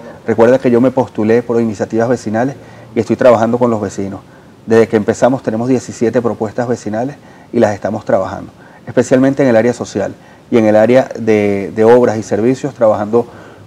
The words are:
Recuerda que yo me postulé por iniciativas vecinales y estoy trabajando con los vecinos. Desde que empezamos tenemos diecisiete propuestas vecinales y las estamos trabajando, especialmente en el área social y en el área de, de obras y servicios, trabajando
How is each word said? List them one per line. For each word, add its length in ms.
Recuerda 320
que 120
yo 100
me 100
postulé 520
por 180
iniciativas 480
vecinales 480
y 60
estoy 160
trabajando 420
con 120
los 100
vecinos. 400
Desde 200
que 100
empezamos 460
tenemos 260
diecisiete 520
propuestas 480
vecinales 480
y 40
las 140
estamos 320
trabajando, 480
especialmente 560
en 60
el 80
área 160
social 420
y 80
en 80
el 100
área 320
de, 560
de 100
obras 340
y 40
servicios, 520
trabajando 520